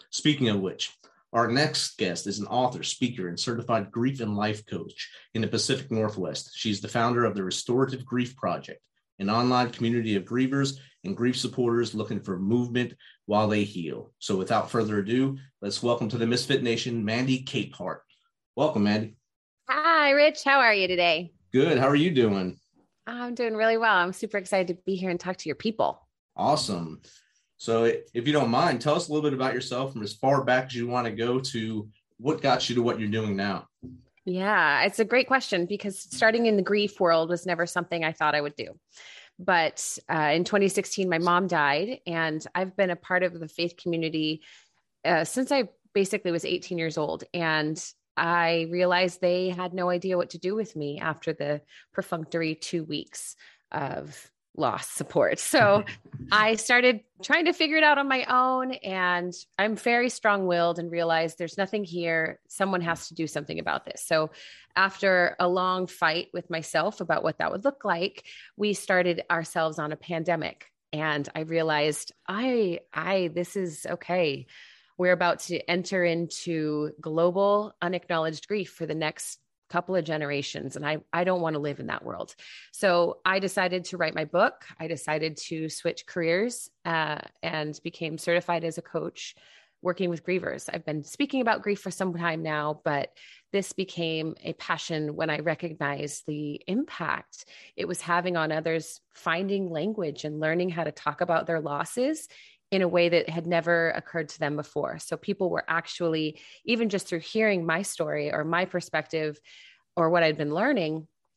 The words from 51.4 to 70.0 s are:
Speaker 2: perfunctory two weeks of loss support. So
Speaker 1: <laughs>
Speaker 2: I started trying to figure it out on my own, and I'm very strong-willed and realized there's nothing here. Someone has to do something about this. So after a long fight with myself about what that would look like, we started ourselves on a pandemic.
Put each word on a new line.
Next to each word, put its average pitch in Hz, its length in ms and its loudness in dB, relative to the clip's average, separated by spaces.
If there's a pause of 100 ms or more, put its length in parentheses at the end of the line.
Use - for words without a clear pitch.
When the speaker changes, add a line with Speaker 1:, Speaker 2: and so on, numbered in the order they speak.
Speaker 2:
perfunctory 165 640 -4
two 160 300 -6
weeks - 500 -10 (380)
of 147 580 -8 (260)
loss 123 320 -2
support. - 500 0
So 214 460 4 (220)
Speaker 1:
<laughs> - 260 -10
Speaker 2:
I 214 220 4
started 247 460 4 (220)
trying 320 220 2
to 339 80 4
figure 311 240 2
it 311 60 6
out 294 140 8
on 277 120 0
my 262 160 0
own, 254 480 2
and 180 600 0 (240)
I'm 208 200 2
very 240 320 2
strong-willed 175 720 2
and 170 120 -6
realized 165 460 2
there's 165 200 -6
nothing 202 280 -2
here. 165 540 -2 (100)
Someone 190 320 0
has 165 260 -2
to 165 60 -18
do 165 120 -2
something 139 340 -6
about - 260 -2
this. - 200 -12
So 156 260 2 (440)
after 190 640 2
a 180 80 4
long 185 400 0
fight 165 460 -2
with 175 160 -8
myself 165 500 -2
about 165 240 0
what 156 140 0
that 160 140 0
would 196 120 -6
look 277 220 -2
like, 185 400 -2 (320)
we 208 160 0
started 180 480 2 (100)
ourselves 165 480 0
on 151 140 -4
a 147 40 -6
pandemic. 165 680 -4 (260)